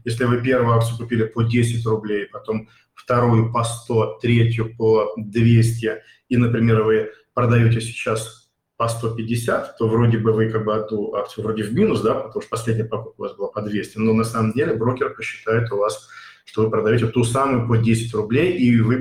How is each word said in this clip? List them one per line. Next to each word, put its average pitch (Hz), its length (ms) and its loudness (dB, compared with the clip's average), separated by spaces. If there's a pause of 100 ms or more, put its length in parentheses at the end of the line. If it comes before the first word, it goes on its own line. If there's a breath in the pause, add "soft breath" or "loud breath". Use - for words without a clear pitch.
если 123 200 -4
вы 123 180 2
первую 120 320 2
акцию 113 240 0
купили 117 260 -2
по 117 200 -2
десять 117 420 0
рублей, 104 460 -2
потом 107 360 -8 (260 soft breath)
вторую 120 580 2
по 120 100 0
сто, - 580 -2
третью 117 560 0
по 110 400 2
двести, 113 840 2 (260 loud breath)
и, 123 80 0
например, 113 460 2
вы 110 280 2 (240 loud breath)
продаёте 117 460 4
сейчас - 580 -6 (380)
по 117 120 -2
сто 113 260 -6
пятьдесят, - 640 -4
то 113 120 0
вроде 117 280 4
бы 110 160 2
вы 110 160 2
как 110 160 -4
бы 107 100 0
одну 107 400 -4
акцию 101 300 -6
вроде 107 200 -4
в 107 100 -6
минус, 170 260 2
да, 110 140 0
потому - 260 -8
что - 80 -10
последняя 110 360 -2
покупка - 360 -10
у - 40 -12
вас 101 120 -10
была 98 120 -6
по 107 120 -10
двести, 104 380 -6
но 110 160 2
на 113 100 2
самом 110 280 -2
деле 147 220 0
брокер 110 400 -2
посчитает 113 560 -4
у 101 60 -4
вас, 104 320 -4 (380 loud breath)
что - 160 -2
вы 110 80 2
продаёте 110 380 2
ту 123 140 0
самую 127 460 0
по 120 80 2
десять 110 380 0
рублей, 127 420 0
и 120 240 4
вы 117 200 2